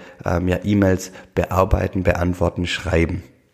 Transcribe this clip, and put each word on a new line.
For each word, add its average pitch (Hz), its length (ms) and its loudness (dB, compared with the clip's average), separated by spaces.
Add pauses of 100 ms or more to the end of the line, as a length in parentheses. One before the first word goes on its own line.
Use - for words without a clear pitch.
(260)
ähm, 90 220 0
ja, 90 160 0
E-Mails 98 480 2 (240)
bearbeiten, 95 680 0
beantworten, 87 640 0
schreiben. 82 560 0 (320)